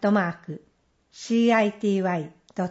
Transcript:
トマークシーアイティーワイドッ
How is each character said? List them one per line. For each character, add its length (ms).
ト 120
マ 180
ー 20
ク 320
シ 360
ー 60
ア 60
イ 140
テ 140
ィ 100
ー 40
ワ 140
イ 160
ド 100
ッ 60